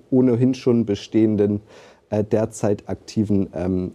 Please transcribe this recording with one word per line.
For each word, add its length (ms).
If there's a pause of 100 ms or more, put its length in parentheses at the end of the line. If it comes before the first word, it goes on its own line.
ohnehin 440
schon 320
bestehenden, 720 (520)
äh, 120
derzeit 640
aktiven, 680
ähm, 420